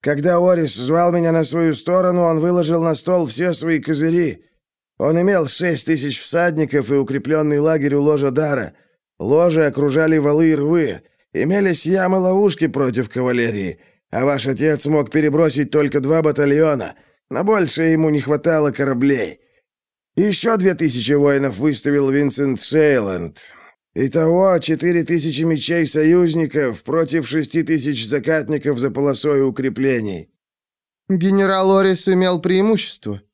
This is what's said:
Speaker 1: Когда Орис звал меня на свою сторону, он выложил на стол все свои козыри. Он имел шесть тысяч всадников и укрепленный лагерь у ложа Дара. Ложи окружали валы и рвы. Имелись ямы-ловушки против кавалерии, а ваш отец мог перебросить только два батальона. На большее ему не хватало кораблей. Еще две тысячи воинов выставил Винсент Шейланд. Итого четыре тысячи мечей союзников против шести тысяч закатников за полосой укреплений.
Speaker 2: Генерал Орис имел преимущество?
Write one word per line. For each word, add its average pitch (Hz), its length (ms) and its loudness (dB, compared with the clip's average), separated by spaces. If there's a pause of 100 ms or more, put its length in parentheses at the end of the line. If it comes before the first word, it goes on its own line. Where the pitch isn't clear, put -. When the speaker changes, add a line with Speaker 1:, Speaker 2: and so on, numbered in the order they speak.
Speaker 1:
Когда 156 360 0
Орис 175 380 2
звал 165 360 0
меня 170 200 2
на 165 120 2
свою 160 300 0
сторону, 180 480 0
он 165 180 2
выложил 170 420 2
на 165 140 0
стол 175 320 0
все 156 260 -2
свои 160 260 -2
козыри. 160 680 -2 (520)
Он 160 220 2
имел 180 280 2
шесть 165 400 -4
тысяч 143 320 -2
всадников 156 720 -2
и 143 40 2
укрепленный 147 640 0
лагерь 147 360 0
у 143 60 2
ложа 143 300 2
Дара. 135 420 -2 (460)
Ложи 156 460 2
окружали 147 520 0
валы 151 320 2
и 156 60 4
рвы. 147 460 -2 (320)
Имелись 175 520 0
ямы-ловушки 185 840 0
против 127 420 -2
кавалерии, 117 680 -2 (300)
а 123 160 -4
ваш 139 220 0
отец 135 400 -2
мог 147 240 0
перебросить 151 580 0
только 147 300 0
два 156 220 0
батальона. 147 720 0 (340)
На 131 140 -4
большее 165 480 0
ему 160 180 2
не 151 100 0
хватало 147 520 0
кораблей. 131 680 -2 (760)
Еще 208 420 0
две 185 160 2
тысячи 131 400 -2
воинов 139 440 2
выставил 143 520 0
Винсент 135 520 0
Шейланд. 104 920 -2 (420)
Итого 170 640 2
четыре 165 440 0
тысячи 156 400 -2
мечей 165 420 0
союзников 156 1000 2
против 156 440 -2
шести 156 360 -2
тысяч 135 440 -4
закатников 147 720 -2
за 127 120 -2
полосой 139 560 0
укреплений. 120 840 -4 (800)
Speaker 2:
Генерал 190 680 2
Орис 190 300 2
имел 185 320 2
преимущество? 185 840 -2 (120)